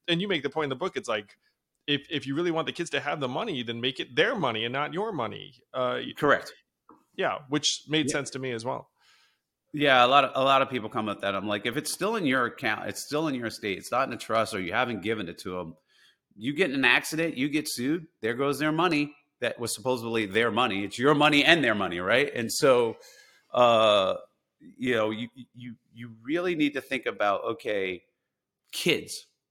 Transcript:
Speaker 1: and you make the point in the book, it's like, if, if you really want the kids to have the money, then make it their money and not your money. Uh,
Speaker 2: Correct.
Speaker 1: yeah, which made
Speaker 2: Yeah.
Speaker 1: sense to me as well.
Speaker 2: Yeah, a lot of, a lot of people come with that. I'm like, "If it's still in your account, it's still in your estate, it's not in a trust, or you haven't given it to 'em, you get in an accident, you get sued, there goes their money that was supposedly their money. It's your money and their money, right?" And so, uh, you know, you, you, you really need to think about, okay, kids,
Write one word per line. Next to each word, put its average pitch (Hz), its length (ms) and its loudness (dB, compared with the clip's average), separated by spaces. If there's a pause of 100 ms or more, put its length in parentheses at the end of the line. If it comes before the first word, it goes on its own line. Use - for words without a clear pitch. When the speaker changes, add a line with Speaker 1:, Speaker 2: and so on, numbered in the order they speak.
Speaker 1:
and 170 140 0
you 208 80 -2
make 165 140 -2
the 139 80 -2
point 156 140 -2
in 139 60 -4
the 131 60 -4
book, 180 220 -6
it's 113 100 -6
like, 107 300 -6 (480)
if, 143 240 -2
if 131 160 -4
you 139 80 -4
really 175 160 0
want 160 160 -2
the 139 60 -4
kids 170 180 -8
to 139 100 0
have 151 200 -4
the 131 80 -2
money, 151 340 -4
then 117 180 -8
make 131 200 -2
it 127 160 -10
their 202 180 4
money 117 300 -2
and 120 80 -4
not 143 200 -4
your 208 200 -6
money. 104 420 -6 (180)
Uh, 123 280 -2 (160)
Speaker 2:
Correct. 135 360 2 (640)
Speaker 1:
yeah, 139 220 0 (100)
which 143 400 -2
made 151 180 0
Speaker 2:
Yeah. 147 60 -2
Speaker 1:
sense 143 180 -4
to 131 80 -10
me 131 140 -6
as 113 120 -6
well. 131 260 -8 (840)
Speaker 2:
Yeah, 139 320 6
a 123 40 6
lot 139 160 8
of, 123 100 0
a 135 80 2
lot 135 200 6
of 123 80 0
people 110 180 -4
come 110 180 -4
with 101 140 -4
that. 98 140 -2
I'm 98 120 -4
like, 104 200 -2
"If 120 100 -2
it's 147 160 -4
still 214 240 -2
in 190 80 -2
your 127 220 2
account, 104 420 -4
it's - 160 -8
still 151 240 -2
in 135 60 -2
your 120 120 -6
estate, 101 320 -4
it's - 140 -10
not 131 160 0
in 123 60 -8
a - 20 -8
trust, 113 380 0
or 95 60 -2
you 85 120 -4
haven't 117 300 -2
given 104 260 -4
it 87 120 -12
to 90 200 -6
'em, 82 160 -10 (580)
you 123 200 -6
get 165 160 -2
in 139 60 -4
an 135 80 0
accident, 151 520 2
you 135 120 -2
get 147 200 -2
sued, 156 380 -4 (160)
there 113 120 -2
goes 139 240 -2
their 156 140 0
money 156 420 0 (260)
that 117 180 -4
was 117 160 -6
supposedly 117 500 -2
their 110 260 0
money. 104 340 0
It's 98 140 -8
your 143 160 4
money 143 300 4
and 160 180 6
their 113 120 2
money, 87 240 -2
right?" 120 360 2
And 117 160 -4
so, 123 460 4 (560)
uh, 110 600 6 (640)
you 127 160 0
know, 110 160 2
you, 113 180 -6 (260)
you, 123 200 -16 (180)
you 117 200 -16 (100)
really 175 320 -2
need 147 200 2
to 135 60 -4
think 131 240 -6
about, 101 400 0
okay, 101 580 -4 (680)
kids, - 540 -4 (240)